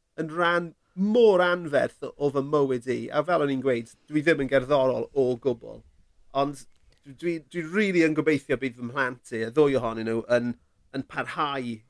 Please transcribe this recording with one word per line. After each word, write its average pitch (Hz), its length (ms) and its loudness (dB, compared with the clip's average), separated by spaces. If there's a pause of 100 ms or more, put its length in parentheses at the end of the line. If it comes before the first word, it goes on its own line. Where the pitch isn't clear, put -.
(180)
yn 160 120 -6
ran 170 440 0 (180)
mor 208 500 4
anferth 165 600 0
o, - 100 -10
o 143 160 0
fy 135 140 0
mywyd 135 440 0
i, 123 180 -2
a 147 180 -2
fel 165 180 0
o'n 143 80 0
i'n 131 140 -2
gweud, 120 300 -2 (100)
dwi 151 180 -2
ddim 147 220 2
yn 131 80 -2
gerddorol 131 580 2
o 135 260 0
gwbl, 113 440 -6 (540)
ond 139 320 -4 (340)
dwi, 139 160 -20
dwi, 165 220 -6 (100)
dwi 170 180 -8
rili 185 380 2
yn 156 100 4
gobeithio 143 440 0
bydd 123 200 -6
fy 123 80 -10
mhlant 127 480 -6
i, 110 80 -4
y 113 80 -4
ddwy 139 280 4
ohonyn 113 280 -4
nhw, 113 220 0
yn, 120 240 2 (420)
yn 135 100 -6
parhau 139 680 -6 (180)